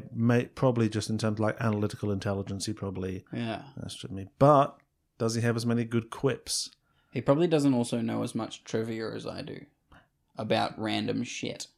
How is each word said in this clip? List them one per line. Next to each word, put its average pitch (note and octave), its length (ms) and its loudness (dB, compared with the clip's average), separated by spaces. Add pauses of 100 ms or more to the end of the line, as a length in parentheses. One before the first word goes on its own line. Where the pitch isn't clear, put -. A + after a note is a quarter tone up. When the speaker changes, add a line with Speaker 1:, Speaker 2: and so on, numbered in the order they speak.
(120)
Speaker 1:
may, A#2+ 340 4
probably A#2 420 2
just G#2 220 -2
in A2 80 0
terms G#2+ 180 0
of, G#2+ 40 -4
like, A2 200 0
analytical G#2 500 0
intelligence, G2 560 -2
he G#2+ 60 -4
probably F#2 600 -6
Speaker 2:
Yeah. A#2 300 -4 (200)
Speaker 1:
outstripped - 320 -10
me. G2 120 -8 (120)
But C#3+ 400 6 (400)
does A2+ 180 0
he A2+ 60 0
have A#2 140 2
as A#2 100 -4
many A#2 180 2
good A#2 260 -2
quips? - 600 -2 (420)
Speaker 2:
He C3+ 80 -2
probably C#3+ 260 4
doesn't C#3+ 280 4
also A#2+ 260 0
know A2+ 240 -2
as A2+ 100 -6
much - 300 -6
trivia A2+ 500 -4
as A2+ 120 -10
I - 160 -8
do - 240 -12 (720)
about A2 400 0
random G#2+ 460 -2
shit. - 560 -8